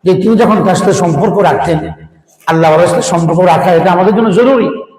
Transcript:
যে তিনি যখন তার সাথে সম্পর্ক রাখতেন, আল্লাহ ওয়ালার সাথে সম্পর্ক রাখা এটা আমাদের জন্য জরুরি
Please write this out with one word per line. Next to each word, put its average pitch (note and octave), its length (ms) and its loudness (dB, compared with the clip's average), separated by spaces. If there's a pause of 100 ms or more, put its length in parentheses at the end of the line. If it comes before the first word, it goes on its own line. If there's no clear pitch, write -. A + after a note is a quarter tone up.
যে F3+ 100 2
তিনি G#3+ 220 0
যখন G#3 300 0
তার F#3 80 0
সাথে G3 180 0
সম্পর্ক F3 460 -2
রাখতেন, D#3+ 540 -2 (540)
আল্লাহ D#3+ 240 0
ওয়ালার E3+ 180 2
সাথে E3+ 140 -2
সম্পর্ক E3+ 380 -2
রাখা F3+ 300 2
এটা E3+ 220 2
আমাদের F#3+ 240 0
জন্য A3+ 160 0
জরুরি A#3+ 360 2 (300)